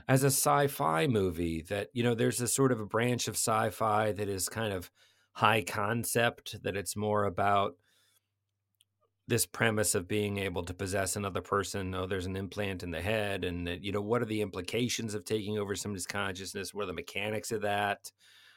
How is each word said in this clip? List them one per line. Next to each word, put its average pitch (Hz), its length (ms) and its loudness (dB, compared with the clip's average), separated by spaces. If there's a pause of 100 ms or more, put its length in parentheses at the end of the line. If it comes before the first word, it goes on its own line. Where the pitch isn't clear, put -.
as 135 160 6
a 143 40 6
sci-fi 143 800 4
movie 87 560 2
that, 101 280 -4
you 120 120 0
know, 120 120 4
there's 120 240 2
a 120 80 0
sort 135 240 4
of 117 80 2
a 107 60 -6
branch 117 420 2
of 113 60 -4
sci-fi 110 800 2
that 98 160 -4
is 95 180 -2
kind 110 240 -4
of 90 180 -6 (440)
high 110 300 4
concept, 117 1000 0
that 98 140 -2
it's 98 180 -6
more 104 300 2
about 101 500 2 (1600)
this 117 140 2
premise 107 500 2
of 90 120 -2
being 104 300 0
able 92 260 -2
to 87 100 -8
possess 95 420 -2
another 98 260 -2
person. 95 540 -2
Oh, 92 100 -2
there's 95 200 -4
an 92 100 -4
implant 98 480 -4
in 87 80 -6
the 80 100 -4
head. 101 440 -2
And 87 200 -4
that, 87 160 -4
you 98 120 -4
know, 104 80 0
what 113 200 0
are 120 40 -2
the 107 160 -2
implications 104 720 -2
of 104 80 -8
taking 107 340 -2
over 101 160 -2
somebody's 95 320 -6
consciousness? 95 680 -6
What 101 100 -4
are 98 40 -4
the 90 60 -6
mechanics 101 600 -6
of 107 80 -4
that? 101 500 0 (460)